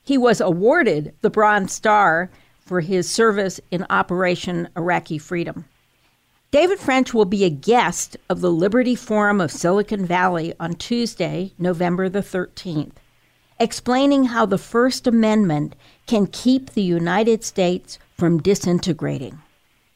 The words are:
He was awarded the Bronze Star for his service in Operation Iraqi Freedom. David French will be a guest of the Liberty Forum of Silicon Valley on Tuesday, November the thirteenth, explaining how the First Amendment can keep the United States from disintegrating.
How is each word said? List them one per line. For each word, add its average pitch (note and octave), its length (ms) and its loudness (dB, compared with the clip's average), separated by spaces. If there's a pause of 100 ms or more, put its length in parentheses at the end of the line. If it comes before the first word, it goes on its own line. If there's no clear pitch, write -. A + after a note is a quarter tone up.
He C#4 160 0
was A#3+ 220 4
awarded F#3+ 800 0
the G#3+ 100 0
Bronze G#3 420 2
Star F#3 580 2 (280)
for F3+ 220 -4
his F3 280 -2
service G#3 520 0 (100)
in F3 200 -4
Operation F3+ 840 -2
Iraqi E3+ 420 -4
Freedom. D#3 480 -8 (840)
David F4+ 280 4
French C4 340 0
will G#3+ 120 4
be G3 180 0
a F3+ 60 4
guest E3+ 680 0 (120)
of F3 120 -4
the F3+ 100 0
Liberty G#3+ 460 2
Forum G#3 440 0
of D#3 120 -2
Silicon G3+ 520 0
Valley F3 540 -2
on E3 160 -6
Tuesday, F#3+ 840 -4
November F3+ 500 -2
the F#3+ 140 -4
thirteenth, - 760 -8 (640)
explaining C4+ 640 2
how A#3 220 0
the G3 120 0
First B3 480 -2
Amendment G#3+ 720 2 (320)
can G#3 180 2
keep C4 440 0
the G#3+ 120 -2
United F#3 600 0
States - 560 -4 (160)
from E3 260 2
disintegrating. D#3+ 1000 -2 (560)